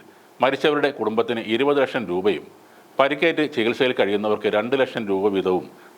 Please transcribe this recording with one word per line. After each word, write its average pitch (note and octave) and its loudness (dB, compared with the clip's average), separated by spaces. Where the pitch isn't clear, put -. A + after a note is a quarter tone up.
മരിച്ചവരുടെ C#3 2
കുടുംബത്തിന് A2+ -2
ഇരുപത് C3 0
ലക്ഷം B2 -2
രൂപയും F#2 0
പരിക്കേറ്റ് D3 0
ചികിത്സയിൽ B2 2
കഴിയുന്നവർക്ക് G#2 0
രണ്ട് A2 0
ലക്ഷം A#2+ -2
രൂപ G2 0
വീതവും G2 0